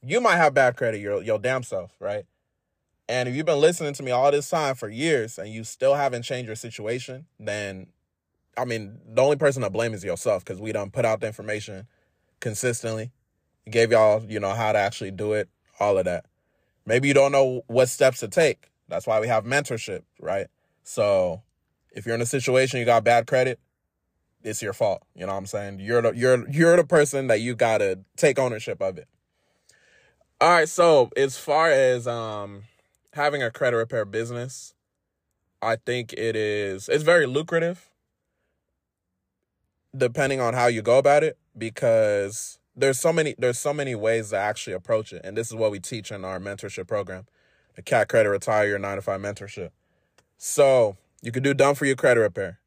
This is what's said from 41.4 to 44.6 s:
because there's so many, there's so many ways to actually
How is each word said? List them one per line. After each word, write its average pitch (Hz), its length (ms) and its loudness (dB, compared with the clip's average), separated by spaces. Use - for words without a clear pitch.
because 110 1040 0
there's 131 240 0
so 165 120 2
many, 160 280 0
there's 123 180 0
so 147 160 -2
many 139 220 -4
ways 110 340 0
to 107 80 -2
actually 104 360 -4